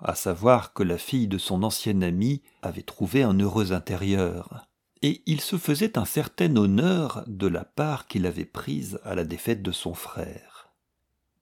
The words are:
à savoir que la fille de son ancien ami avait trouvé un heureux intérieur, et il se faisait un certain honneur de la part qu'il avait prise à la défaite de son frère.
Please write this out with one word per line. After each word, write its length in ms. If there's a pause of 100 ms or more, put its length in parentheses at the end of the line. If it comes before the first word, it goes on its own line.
à 140
savoir 580
que 120
la 120
fille 320
de 80
son 280
ancien 360
ami 420 (200)
avait 180
trouvé 440
un 160
heureux 320
intérieur, 920 (380)
et 240
il 140
se 160
faisait 420
un 60
certain 520
honneur 680
de 220
la 160
part 420
qu'il 200
avait 180
prise 580
à 140
la 80
défaite 380
de 100
son 220
frère. 760 (680)